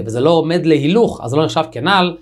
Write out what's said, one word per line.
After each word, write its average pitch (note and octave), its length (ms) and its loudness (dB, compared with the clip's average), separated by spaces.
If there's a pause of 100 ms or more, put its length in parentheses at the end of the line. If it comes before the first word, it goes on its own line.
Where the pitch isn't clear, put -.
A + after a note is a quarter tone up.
וזה A2+ 140 -4
לא D3+ 100 4
עומד E3 360 0
להילוך, E3 560 2
אז A#2+ 120 -6
לא D#3 100 2
נחשב D#3+ 280 -2
כנעל, F3+ 480 0